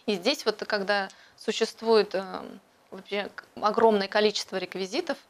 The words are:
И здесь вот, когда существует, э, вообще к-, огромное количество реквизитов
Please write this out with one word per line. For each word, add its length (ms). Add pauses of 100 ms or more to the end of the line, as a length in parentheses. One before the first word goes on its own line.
И 100
здесь 300
вот, 220
когда 420 (300)
существует, 760
э, 280 (480)
вообще 440
к-, 100 (120)
огромное 520
количество 480
реквизитов 640 (120)